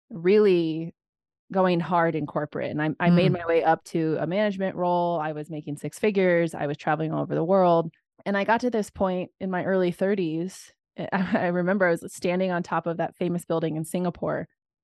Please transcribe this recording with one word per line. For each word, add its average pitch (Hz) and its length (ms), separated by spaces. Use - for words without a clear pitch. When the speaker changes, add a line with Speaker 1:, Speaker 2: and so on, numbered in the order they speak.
Speaker 1:
really 175 840
going 185 280
hard 170 360
in 151 100
corporate. 143 460
And 151 100
I, 156 80
I 175 100
made 175 220
Speaker 2:
Mm. 180 80
Speaker 1:
my 170 60
way 165 180
up 165 220
to 160 340
a 151 80
management 190 480
role. 175 440
I 156 140
was 151 160
making 151 280
six - 220
figures. 180 560
I 151 120
was 143 100
traveling 156 340
all 151 100
over 147 140
the 156 80
world. 170 480
And 202 120
I 196 60
got 226 180
to 247 80
this 220 200
point 185 500
in 190 120
my 180 140
early 185 260
thirties. 185 800
<laughs> - 120
I, - 100
I 202 140
remember 180 400
I 170 40
was - 220
standing 185 380
on 175 120
top 165 240
of 165 100
that 165 180
famous 175 300
building 160 300
in 160 80
Singapore. 170 640